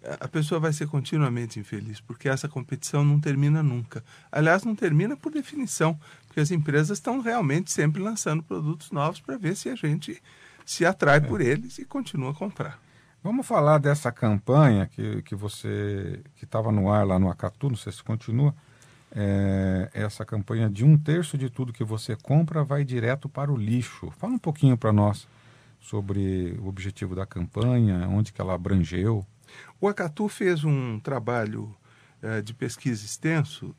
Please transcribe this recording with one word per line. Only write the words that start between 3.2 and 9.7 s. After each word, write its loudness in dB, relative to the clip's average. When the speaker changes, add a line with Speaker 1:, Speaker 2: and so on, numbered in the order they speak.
Speaker 1:
nunca. -2
Aliás, 4
não -2
termina 2
por -8
definição, -2
porque -4
as 2
empresas 2
estão -4
realmente 0
sempre 0
lançando -4
produtos -6
novos -2
pra -8
ver -4
se -10
a -4